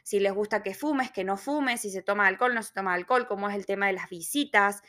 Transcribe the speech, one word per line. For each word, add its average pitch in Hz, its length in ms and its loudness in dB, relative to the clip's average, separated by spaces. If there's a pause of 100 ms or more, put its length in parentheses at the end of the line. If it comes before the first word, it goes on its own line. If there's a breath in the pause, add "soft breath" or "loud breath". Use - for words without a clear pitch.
si 202 160 0
les 196 120 2
gusta 208 320 -2
que 190 100 -8
fumes, 269 380 -2
que 185 120 -4
no 196 140 -2
fumes, 277 440 -2
si 208 80 -6
se 185 120 -6
toma 202 260 4
alcohol, 247 260 2
no 226 100 -2
se - 80 -12
toma 190 220 -2
alcohol, 240 340 2
cómo 202 220 -2
es 202 60 -4
el 196 100 -6
tema 196 220 0
de 196 60 2
las 185 160 -8
visitas, 202 800 0